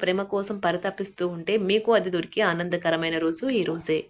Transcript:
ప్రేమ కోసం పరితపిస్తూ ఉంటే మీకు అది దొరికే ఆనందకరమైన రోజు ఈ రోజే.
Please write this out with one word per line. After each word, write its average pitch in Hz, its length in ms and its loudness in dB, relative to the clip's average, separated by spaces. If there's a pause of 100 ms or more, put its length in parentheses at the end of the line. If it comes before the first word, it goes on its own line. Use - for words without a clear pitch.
ప్రేమ 185 180 0 (120)
కోసం 202 320 -2
పరితపిస్తూ 180 640 -2
ఉంటే 170 260 -4 (160)
మీకు 214 280 2
అది 185 120 -2
దొరికే 170 300 -2 (120)
ఆనందకరమైన 165 680 0
రోజు 165 260 0 (160)
ఈ - 80 2
రోజే. 160 300 0 (120)